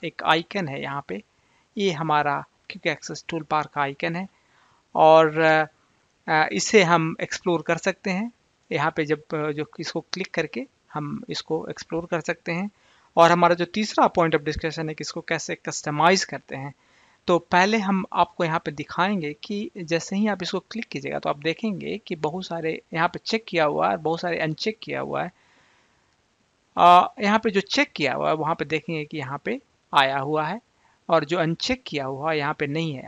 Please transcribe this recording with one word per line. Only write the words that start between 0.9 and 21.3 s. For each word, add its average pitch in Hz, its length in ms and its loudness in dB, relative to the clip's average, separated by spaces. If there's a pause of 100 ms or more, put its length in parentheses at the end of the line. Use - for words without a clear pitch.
पे, 196 140 -10 (560)
ये 196 140 0
हमारा 147 480 0 (300)
क्विक - 180 -8
एक्सेस 151 420 -6
टूलबार 151 440 -2
का 147 80 -2
आइकन 143 340 -4
है 190 120 -6 (680)
और, 160 460 8 (840)
आ, 156 240 4
इसे 202 320 4
हम 165 380 2
एक्सप्लोर 170 400 -2
कर 165 160 0
सकते 190 340 -4
हैं। 214 200 -4 (400)
यहाँ 156 240 0
पे 160 100 0
जब, 151 180 -2 (100)
आ, 151 180 -2
जो 147 140 -4 (140)
इसको 160 220 -6 (120)
क्लिक 185 200 -6
करके 196 320 -4 (280)
हम 147 360 -8
इसको 160 400 -6
एक्सप्लोर 165 360 -8
कर 170 160 -4
सकते 175 300 -8
हैं। 185 180 -4 (480)
और 165 140 10
हमारा 175 240 6
जो 170 100 -2
तीसरा 214 440 2 (100)
point 165 160 4
of 147 100 2
discussion 156 420 -6
है 156 60 -8
कि - 80 -12
इसको 160 200 -10
कैसे 165 340 -6
कस्टमाइज 156 680 2
करते - 320 -12
हैं, 135 180 -10 (540)
तो 170 120 4
पहले 190 380 2
हम 190 260 0 (100)
आपको 180 320 0
यहाँ 160 200 -2
पे 165 60 -6
दिखाएंगे 156 600 -4 (100)
कि 202 340 -6
जैसे 165 380 -4
ही 214 120 2
आप 190 160 -2
इसको 180 160 -4
क्लिक - 260 -12
कीजिएगा 143 340 -8
तो 156 100 -4
आप 147 140 -6